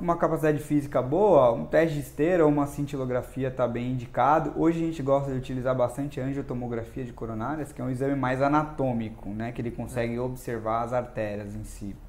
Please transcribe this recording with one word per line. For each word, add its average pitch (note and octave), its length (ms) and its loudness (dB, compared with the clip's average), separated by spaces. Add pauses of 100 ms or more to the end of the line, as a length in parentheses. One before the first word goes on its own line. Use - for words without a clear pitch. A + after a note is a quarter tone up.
uma E3+ 160 2
capacidade D#3 420 2
física C#3 420 0
boa, C#3 520 6
um - 120 -2
teste D3+ 300 2
de D3 60 -2
esteira D#3+ 440 2
ou D3+ 60 8
uma D3 160 2
cintilografia C3 840 -4
tá B2 160 0
bem A#2+ 240 -4
indicado. C3+ 640 2
Hoje E3 260 2
a E3 40 0
gente D#3+ 140 -4
gosta C#3 300 2
de C3 80 -2
utilizar B2+ 380 -2
bastante C3+ 440 -2
a B2+ 40 -2
angiotomografia B2+ 800 -6
de A#2 80 -10
coronárias, A#2+ 580 -6
que - 100 -12
é B2 40 -6
um B2+ 40 -4
exame C3+ 280 0
mais C3 260 0
anatômico, C3 840 0
né, A2 240 -6
que A#2+ 100 -6
ele A#2 80 -4
consegue A#2 480 -4
observar A#2 640 -4
as A#2 100 -6
artérias G#2+ 600 -4
em G#2+ 80 -8
si. G2+ 320 -10 (140)